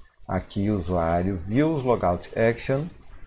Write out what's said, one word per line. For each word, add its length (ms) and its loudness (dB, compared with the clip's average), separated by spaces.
Aqui 420 -2
usuário 680 0
views 460 0
logout 540 2
action. 480 0